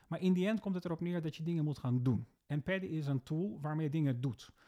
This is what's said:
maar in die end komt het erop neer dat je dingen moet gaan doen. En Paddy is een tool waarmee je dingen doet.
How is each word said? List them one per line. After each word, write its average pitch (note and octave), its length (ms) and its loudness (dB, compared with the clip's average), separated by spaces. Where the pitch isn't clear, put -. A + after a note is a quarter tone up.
maar E3 140 -4
in F#3 120 4
die F3+ 140 2
end G#3+ 140 2
komt G3 140 -2
het F3+ 100 -4
erop E3+ 160 -2
neer F3 220 -2
dat D#3+ 140 -4
je D#3+ 60 -8
dingen E3 220 0
moet D3 140 0
gaan B2 240 2
doen. A#2 240 2
En D3 160 -2
Paddy F#3+ 240 -2
is D#3 200 -2
een C#3 160 0
tool F3 380 -2
waarmee D3+ 240 -2
je C#3 80 0
dingen C#3 280 2
doet. B2+ 320 -4